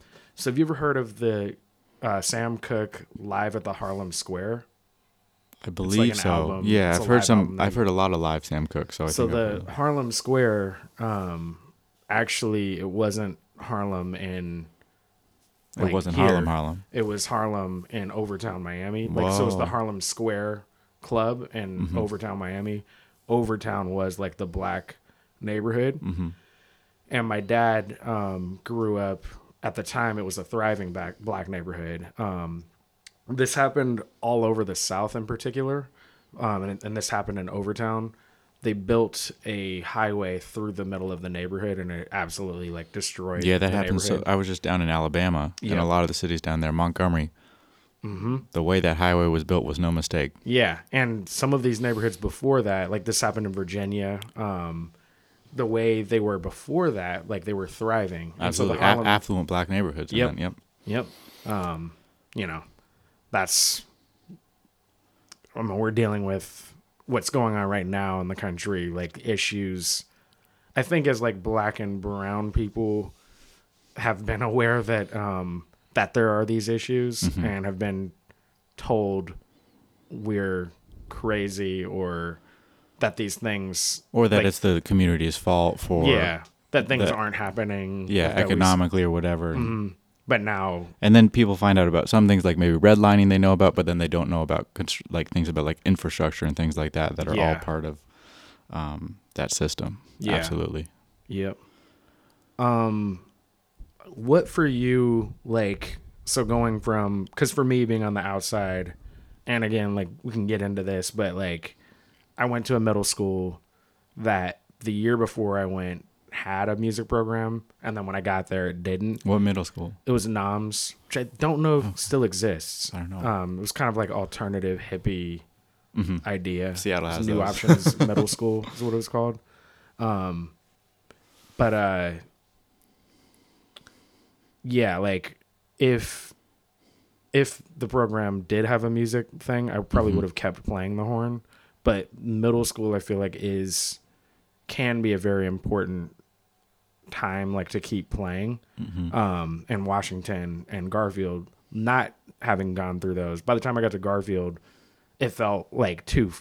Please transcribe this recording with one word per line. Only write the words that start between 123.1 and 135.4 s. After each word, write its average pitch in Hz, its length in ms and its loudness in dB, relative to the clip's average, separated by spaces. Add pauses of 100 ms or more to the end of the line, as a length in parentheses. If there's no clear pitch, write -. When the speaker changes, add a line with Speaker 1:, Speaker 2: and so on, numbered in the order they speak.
Speaker 2:
know. 92 180 -6
Speaker 1:
Um, 92 300 -2
it - 40 -8
was - 100 -4
kind 131 160 0
of, 107 80 -2
like, 104 140 0
alternative 95 680 -2 (100)
hippie 87 500 -4 (560)
Speaker 2:
Mm-hmm. 90 220 0 (100)
Speaker 1:
idea. 92 480 -2
Speaker 2:
Seattle 90 300 0
Speaker 1:
It - 20 -2
was 82 100 -2
Speaker 2:
has 110 80 -2
Speaker 1:
New 107 120 0
Speaker 2:
those. 98 100 2
Speaker 1:
Options - 500 4
Speaker 2:
<laughs> 143 80 4
Speaker 1:
Middle 107 220 2
School 110 360 -2 (100)
is 120 80 -10
what 117 100 -2
it 113 40 0
was 113 120 -4
called. 117 320 -2 (580)
Um, 92 520 -2 (1080)
but, 113 180 2
uh, 95 360 0 (2500)
yeah, 117 340 2
like, 95 400 -2 (400)